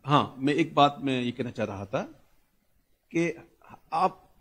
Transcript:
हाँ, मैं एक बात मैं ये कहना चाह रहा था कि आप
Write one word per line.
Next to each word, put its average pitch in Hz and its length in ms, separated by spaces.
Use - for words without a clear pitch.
हाँ, 131 320
मैं 135 160
एक 151 220
बात 143 240
मैं 131 220
ये 120 100
कहना 120 200
चाह 110 140
रहा 98 200
था 147 160
कि 170 200
आप - 480